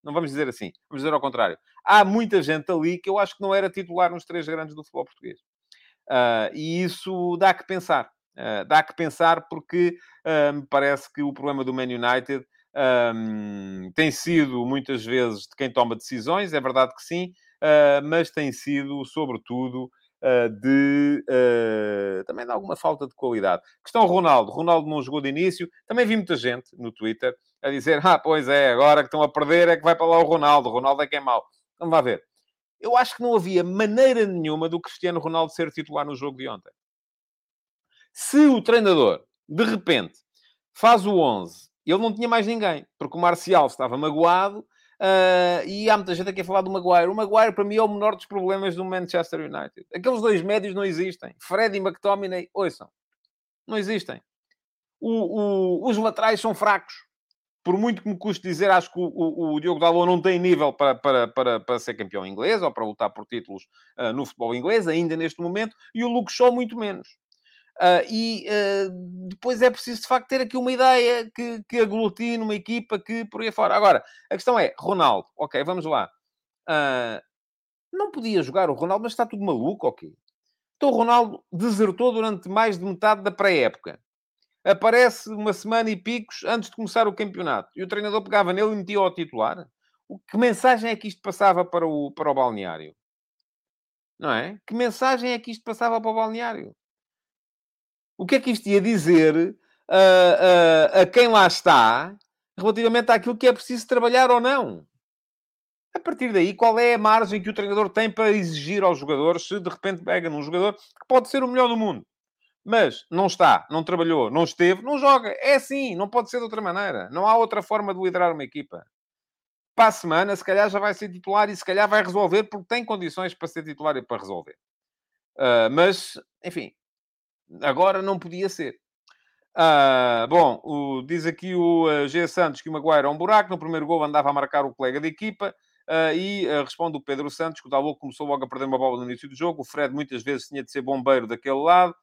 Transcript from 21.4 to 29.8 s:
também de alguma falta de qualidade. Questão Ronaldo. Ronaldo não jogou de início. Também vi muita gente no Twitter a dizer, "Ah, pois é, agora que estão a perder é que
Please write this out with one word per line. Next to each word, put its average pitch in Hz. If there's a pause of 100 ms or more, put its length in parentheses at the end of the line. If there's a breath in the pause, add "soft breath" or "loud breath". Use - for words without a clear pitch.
também 120
de 120
alguma 110
falta 147
de 123
qualidade. 98 (220 soft breath)
Questão 226
Ronaldo. 160
Ronaldo 165
não 151
jogou 139
de 139
início. 175 (160 soft breath)
Também 233
vi 226
muita 180
gente 120
no 117
Twitter 113 (280)
a 135
dizer, 143
"Ah, 175
pois 156
é, 139
agora 147
que 131
estão 156
a 147
perder 165
é 165
que 156